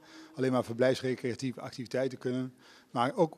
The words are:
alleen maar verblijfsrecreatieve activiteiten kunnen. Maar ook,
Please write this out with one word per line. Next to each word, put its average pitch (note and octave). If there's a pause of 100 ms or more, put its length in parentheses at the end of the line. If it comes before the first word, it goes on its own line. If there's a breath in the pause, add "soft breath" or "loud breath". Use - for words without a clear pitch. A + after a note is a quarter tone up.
(360 loud breath)
alleen B2+
maar B2+
verblijfsrecreatieve B2+
activiteiten B2+
kunnen. B2+ (380 loud breath)
Maar B2
ook, E3+